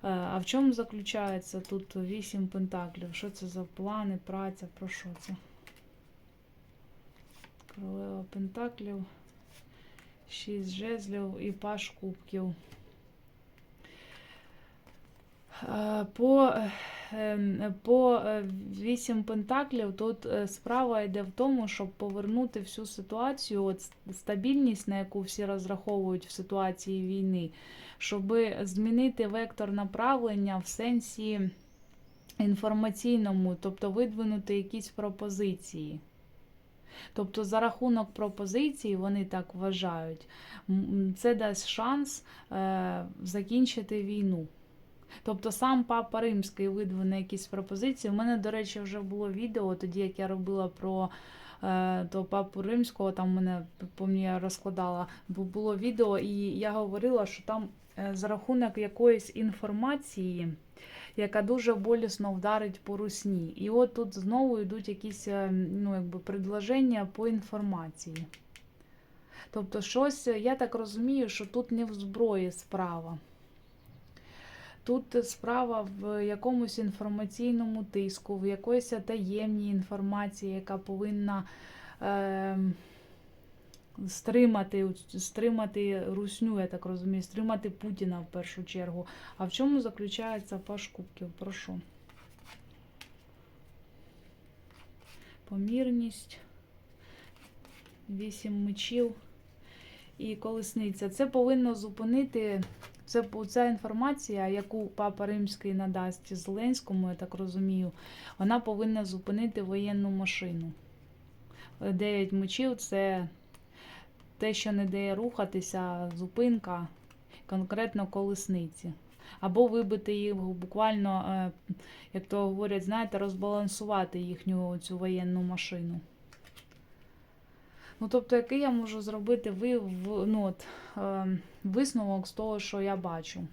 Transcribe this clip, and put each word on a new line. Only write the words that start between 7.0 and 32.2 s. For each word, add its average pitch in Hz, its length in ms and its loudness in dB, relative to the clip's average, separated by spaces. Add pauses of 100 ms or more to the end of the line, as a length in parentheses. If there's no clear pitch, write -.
Королева 196 540 -8
пентаклів, 202 760 -6 (1200)
шість 202 400 -6
жезлів 202 720 -6
і 202 100 -4
паж 208 380 -6
кубків. 190 680 -6 (3000)
Е, 214 500 0
по, 269 300 10
е, 220 280 4 (400)
ем, 208 680 0
по, 247 340 10
е, 214 280 2 (360)
вісім 233 440 0
пентаклів 220 680 0
тут, 220 320 -2
е, 208 220 0
справа 240 540 2
йде 202 200 0
в 190 100 -6
тому, 254 360 4
щоб 190 220 -4
повернути 208 720 0
всю 208 260 -8
ситуацію, 214 800 -2
от 190 180 0
с-, - 100 -16 (200)
стабільність, 220 760 2
на 196 100 0
яку 196 240 -4
всі 196 240 -4
розраховують 190 800 0
в - 60 -16
ситуації 190 760 -2
війни, 185 420 0 (480)
щоби 208 640 2
змінити 226 680 4
вектор 220 440 -2
направлення 202 880 2
в 180 100 -4
сенсі 220 840 0 (880)